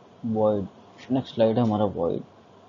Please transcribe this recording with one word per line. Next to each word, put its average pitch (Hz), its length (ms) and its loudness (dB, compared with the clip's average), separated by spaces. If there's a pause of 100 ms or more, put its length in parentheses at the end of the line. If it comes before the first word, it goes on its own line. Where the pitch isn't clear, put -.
(340)
void, 107 320 2 (460)
नेक्स्ट 127 240 -4
स्लाइड 113 220 2
है 123 60 2
हमारा 107 220 2
void। 87 360 -2 (480)